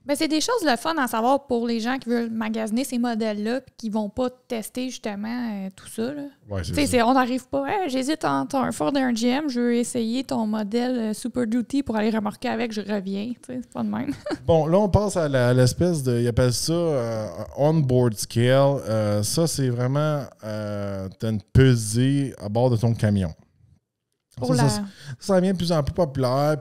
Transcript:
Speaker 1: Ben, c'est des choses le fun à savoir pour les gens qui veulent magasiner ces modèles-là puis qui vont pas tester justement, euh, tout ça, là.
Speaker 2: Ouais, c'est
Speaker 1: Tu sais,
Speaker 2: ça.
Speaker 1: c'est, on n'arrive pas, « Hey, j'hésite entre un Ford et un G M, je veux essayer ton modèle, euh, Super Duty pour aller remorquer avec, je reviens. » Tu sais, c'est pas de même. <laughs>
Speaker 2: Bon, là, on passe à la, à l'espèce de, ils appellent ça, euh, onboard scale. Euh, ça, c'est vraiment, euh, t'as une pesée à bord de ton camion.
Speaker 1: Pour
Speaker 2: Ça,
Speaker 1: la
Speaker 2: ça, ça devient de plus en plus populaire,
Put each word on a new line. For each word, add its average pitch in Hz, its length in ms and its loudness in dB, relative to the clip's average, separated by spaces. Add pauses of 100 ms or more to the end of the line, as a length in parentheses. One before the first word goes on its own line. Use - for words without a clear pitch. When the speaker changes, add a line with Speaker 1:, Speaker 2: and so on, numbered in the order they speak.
Speaker 1:
Ben, 277 100 0
c'est 311 140 0
des 302 140 2
choses 466 240 0
le 254 100 4
fun 320 220 -4
à 254 100 2
savoir 247 380 2
pour 240 200 -2
les 233 140 -2
gens 240 180 -2
qui 226 120 -8
veulent 233 180 0
magasiner 220 560 -4
ces 262 140 -4
modèles-là 226 640 -2
puis - 160 -20
qui 226 100 -8
vont 208 220 -2
pas 254 180 -2 (200)
tester 247 420 -6
justement, 220 760 -6
euh, 190 100 -8
tout - 140 -20
ça, 233 240 -6
là. 285 120 -10 (260)
Speaker 2:
Ouais, 98 120 -2
c'est 95 100 -4
Speaker 1:
Tu - 20 -2
sais, 294 100 2
Speaker 2:
ça. 254 60 0
Speaker 1:
c'est, 240 120 4
on 240 120 4
n'arrive 254 340 0
pas, « 277 220 -4
Hey, 381 180 -2
j'hésite 262 380 -2
entre 277 300 -2
un 262 160 0
Ford 294 220 -2
et 277 60 2
un 254 140 0
G 226 140 0
M, 285 200 0
je 240 120 -2
veux 240 160 2
essayer 240 480 -2
ton 240 220 -2
modèle, 220 520 -2
euh, 220 160 -2
Super 240 320 -4
Duty 247 360 -2
pour 233 140 -4
aller 214 140 2
remorquer 214 380 -4
avec, 226 220 -2
je 208 120 -6
reviens. » 196 500 -4 (100)
Tu 254 120 -12
sais, 254 80 -6
c'est - 100 -18
pas 240 100 -8
de 220 60 -4
même. 220 240 -4 (160)
<laughs> - 180 -6
Speaker 2:
Bon, 160 200 4
là, 165 120 2
on 208 120 2
passe 190 260 2
à 165 140 0
la, 127 180 4
à 123 60 4
l'espèce 139 480 2
de, 123 180 0
ils 120 80 2
appellent 123 240 2
ça, 160 220 -2
euh, 120 540 -2 (280)
onboard 127 640 4
scale. 135 720 4
Euh, 104 320 2
ça, 135 240 2
c'est 135 240 0
vraiment, 135 540 0 (200)
euh, 101 640 -6 (100)
t'as 113 120 -2
une 110 100 0
pesée 127 1000 4
à 101 80 -6
bord 117 180 2
de 120 80 4
ton 117 160 2
camion. 101 400 2 (1040)
Speaker 1:
Pour 254 200 0
Speaker 2:
Ça, 240 60 4
Speaker 1:
la - 80 6
Speaker 2:
ça, 208 140 -2 (340)
ça 190 200 2
devient 180 140 4
de 185 60 -2
plus 170 120 -2
en 160 120 2
plus 139 100 -2
populaire, 139 680 0